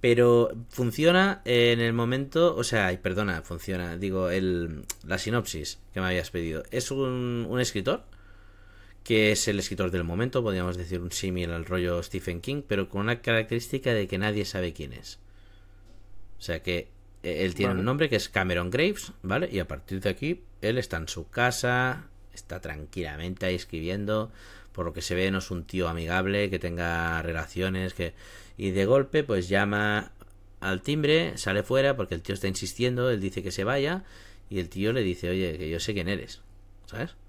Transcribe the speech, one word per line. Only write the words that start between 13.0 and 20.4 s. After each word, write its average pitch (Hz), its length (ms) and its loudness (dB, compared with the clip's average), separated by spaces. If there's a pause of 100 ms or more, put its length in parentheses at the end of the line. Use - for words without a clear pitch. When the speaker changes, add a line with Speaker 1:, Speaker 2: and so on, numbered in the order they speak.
Speaker 1:
una 120 200 0
característica 117 680 0
de 104 160 2
que 98 100 -2
nadie 104 260 0
sabe 90 280 -2
quién 71 200 -10
es. - 260 -14 (1200)
O - 40 -12
sea 80 200 -6
que, 87 260 -2 (340)
eh, 85 220 -2
él 90 100 2
tiene 95 180 2
un 92 60 0
Speaker 2:
Vale. 92 60 0
Speaker 1:
nombre 143 240 2
que 120 80 2
es - 120 0
Cameron 90 420 0
Graves, 170 420 0 (100)
¿vale? 113 280 0
Y 98 80 -2
a 85 100 -2
partir 95 320 -8
de 98 100 2
aquí, 156 320 -4 (180)